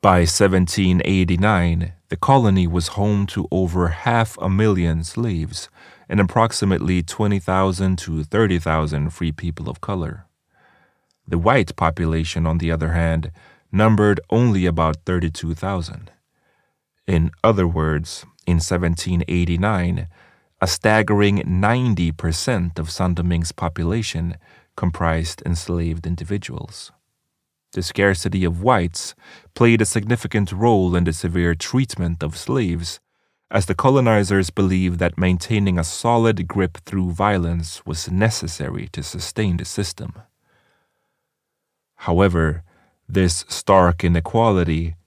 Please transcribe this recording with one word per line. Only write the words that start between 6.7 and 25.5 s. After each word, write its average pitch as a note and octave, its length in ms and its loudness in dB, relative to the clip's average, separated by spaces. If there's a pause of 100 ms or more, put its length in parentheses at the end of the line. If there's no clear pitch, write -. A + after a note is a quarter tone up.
twenty G2+ 360 -2
thousand F#2 640 0
to D#2 240 -6
thirty G2 340 2
thousand D#2 520 -2
free E2 220 -6
people E2 360 -8
of - 120 -12
color. F#2 460 -8 (1000)
The E2+ 120 -2
white G#2+ 380 2
population, E2 680 -2
on E2 120 0
the D#2+ 120 -2
other E2 220 -2
hand, E2 400 -2 (400)
numbered G#2 480 4 (100)
only A2 340 2
about D#2+ 400 0
thirty-two E2 500 -4
thousand. F#2 580 -8 (920)
In E2 240 2 (140)
other G2 240 4
words, D#2 560 -4 (220)
in F2 120 2
seventeen F2 720 -2
eighty-nine, F2 800 -2 (540)
a - 40 0
staggering G#2 800 2
ninety G2+ 680 2
percent E2+ 680 -2
of D#2+ 120 -6
Saint-Domingue's F2 640 0
population E2+ 840 -4 (380)
comprised E2 680 -2
enslaved E2+ 600 -4